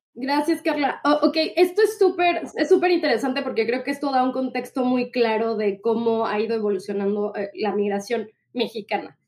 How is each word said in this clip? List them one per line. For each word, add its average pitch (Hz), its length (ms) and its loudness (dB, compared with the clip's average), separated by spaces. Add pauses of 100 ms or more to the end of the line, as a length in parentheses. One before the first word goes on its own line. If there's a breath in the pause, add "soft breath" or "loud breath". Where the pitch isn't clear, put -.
(140)
Gracias, 294 480 0
Carla. 294 440 -2
Oh, 294 220 4
ok, 302 100 -2 (180)
esto 359 260 4
es 427 160 2
súper, 359 440 2 (120)
es - 140 0
súper 359 240 4
interesante 269 520 0
porque 220 220 -2
creo 247 200 -2
que 285 60 -2
esto 285 200 -4
da 254 120 2
un 262 100 0
contexto 262 500 -4
muy 247 260 0
claro 226 460 0
de 202 240 -2
cómo 226 460 0
ha 208 140 -2
ido 226 160 -2
evolucionando, 202 800 -2
eh, 202 180 -4
la 202 200 -2
migración 202 540 -2 (240)
mexicana. - 640 -6 (100)